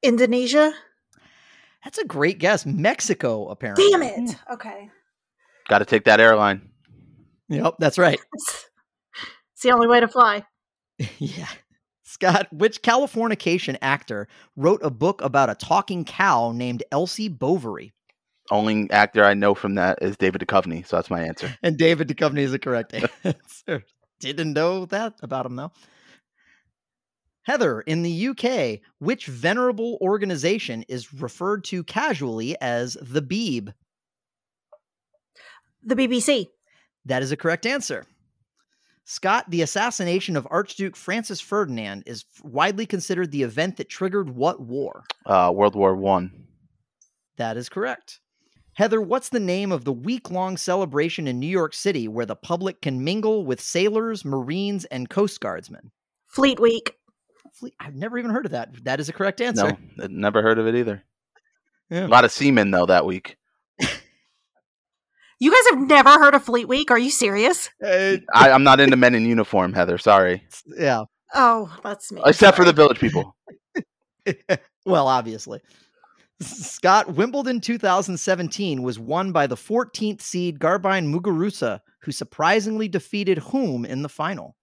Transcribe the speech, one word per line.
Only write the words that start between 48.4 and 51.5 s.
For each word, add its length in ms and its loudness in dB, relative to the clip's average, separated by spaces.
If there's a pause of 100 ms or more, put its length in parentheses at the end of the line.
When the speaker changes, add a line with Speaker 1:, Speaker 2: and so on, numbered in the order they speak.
Speaker 2:
Heather, 260 0
what's 260 -4
the 140 -4
name 320 -4
of 100 -6
the 80 -4
week-long 640 -6
celebration 720 -4
in 100 -4
New 100 -6
York 260 -2